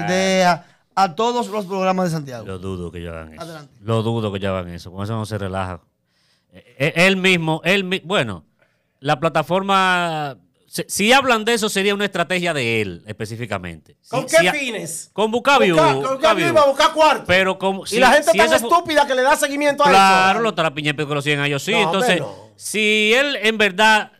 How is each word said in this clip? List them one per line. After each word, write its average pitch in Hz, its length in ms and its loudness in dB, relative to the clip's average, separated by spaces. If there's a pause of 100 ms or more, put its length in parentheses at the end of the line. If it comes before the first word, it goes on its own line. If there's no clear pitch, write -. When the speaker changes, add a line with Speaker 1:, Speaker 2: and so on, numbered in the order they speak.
Speaker 1:
Aldea, 185 640 0 (280)
a 185 200 0
todos 240 320 -2
los 208 180 -6
programas 185 400 0
de 170 60 0
Santiago. 135 340 -8
Speaker 2:
Lo 95 140 -10
dudo 87 320 -8
que 85 80 -12
ellos 85 140 -10
hagan 80 200 -14
eso. 78 80 -16
Speaker 1:
Adelante. 151 400 -18
Speaker 2:
Lo 110 220 0
dudo 110 280 -2
que 98 60 -6
ellos 95 140 -4
hagan 92 180 -6
eso. 87 220 -14
Con 98 120 -10
eso 107 120 -6
no 110 100 -6
se 107 120 -8
relaja. 92 440 -6 (720)
Eh, - 260 -20
eh, 143 160 0 (140)
él 196 100 2
mismo, 170 460 0
él 196 200 0
mi-, 180 200 -6
bueno, 135 420 -4 (540)
la 147 200 -2
plataforma, 170 1160 0 (300)
si, - 200 -8
si 214 260 2
hablan 254 320 2
de 233 80 0
eso, 214 160 -2
sería 196 260 -2
una 202 100 -4
estrategia 175 480 -2
de 117 280 0
él, 90 260 -8
específicamente. 104 880 -10 (120)
Speaker 3:
¿Con 262 200 -4
Speaker 2:
Si, 311 60 0
Speaker 3:
qué 330 60 6
Speaker 2:
si 349 60 2
a-, 349 60 0
Speaker 3:
fines? 226 600 -8
Speaker 2:
con 214 180 -2
buscar 262 300 2
views, 180 160 4
Speaker 3:
Buscar, 156 160 4
con 135 80 -2
Speaker 2:
buscar 269 160 -2
Speaker 3:
buscar - 180 2
views 339 160 0
Speaker 2:
views. - 100 -2
Speaker 3:
iba - 0 -
a 285 80 6
buscar 302 240 2
cuarto. 294 320 2
Speaker 2:
Pero 185 320 2
como 190 280 -4
Speaker 3:
Y - 20 -10
Speaker 2:
si, 214 120 -2
Speaker 3:
la 247 120 6
gente 302 200 4
Speaker 2:
si - 60 4
Speaker 3:
tan - 160 4
Speaker 2:
eso 311 60 4
fu-, 233 160 -4
Speaker 3:
estúpida 320 320 2
que 262 80 -2
le 254 80 0
da 285 140 4
seguimiento 285 460 0
a 285 40 4
eso. 277 60 4
Speaker 2:
Claro, 190 480 4
los 220 120 -2
tarapiñepes 151 540 -2
que 147 80 -4
lo 143 60 -2
siguen 143 180 -2
a 143 80 -2
ellos, 143 160 -4
sí. - 80 -4
Speaker 3:
No, 220 180 0
hombre, 180 80 0
Speaker 2:
Entonces, 185 220 0
Speaker 3:
no. 107 160 -10 (200)
Speaker 2:
si 214 600 0
él 277 260 0
en 220 160 0
verdad 208 600 2